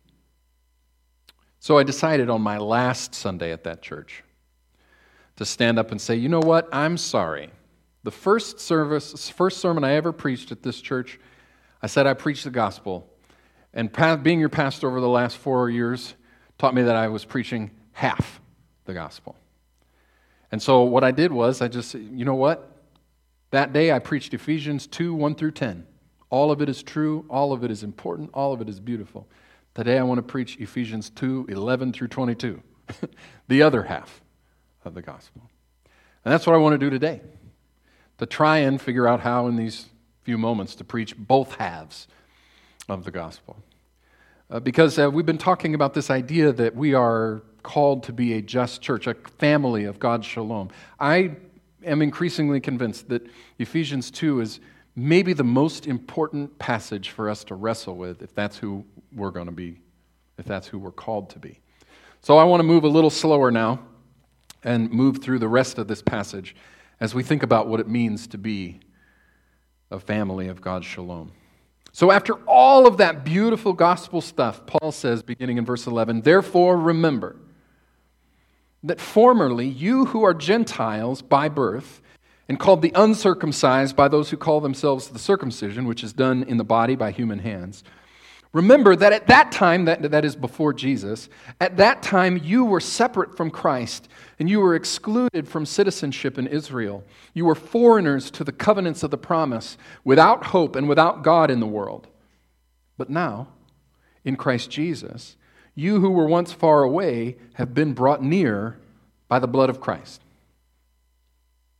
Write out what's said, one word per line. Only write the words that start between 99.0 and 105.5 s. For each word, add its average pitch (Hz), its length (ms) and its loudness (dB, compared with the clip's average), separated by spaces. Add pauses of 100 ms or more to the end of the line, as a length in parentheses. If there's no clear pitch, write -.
of 151 80 -4
the 143 60 -2
promise, 143 640 -4 (260)
without 160 440 8
hope 165 280 0
and 139 100 -2
without 156 360 4
God 156 280 4
in 123 100 0
the 110 60 -2
world. 104 400 -8 (920)
But 131 100 -8
now, 139 400 -6 (760)
in 131 120 -4
Christ 123 340 -2
Jesus, 147 640 -8 (400)